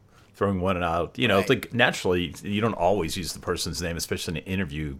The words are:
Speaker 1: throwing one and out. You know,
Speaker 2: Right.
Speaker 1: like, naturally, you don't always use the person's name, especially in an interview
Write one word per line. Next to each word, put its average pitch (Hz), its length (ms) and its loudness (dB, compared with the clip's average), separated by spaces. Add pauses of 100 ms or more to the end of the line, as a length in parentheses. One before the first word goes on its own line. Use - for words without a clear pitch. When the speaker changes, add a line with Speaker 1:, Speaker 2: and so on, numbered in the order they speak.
(340)
Speaker 1:
throwing 98 260 0
one 92 160 2
and 87 80 -2
out. 85 340 -2
You 123 100 2
know, 98 120 6
Speaker 2:
Right. 95 100 0
Speaker 1:
like, 120 240 2
naturally, 98 680 2
you 101 180 -2
don't 110 140 2
always 87 420 2
use 85 180 -6
the - 60 -10
person's 85 420 -4
name, 85 160 -4
especially 90 360 -4
in 78 40 -4
an 73 140 -6
interview 76 480 -4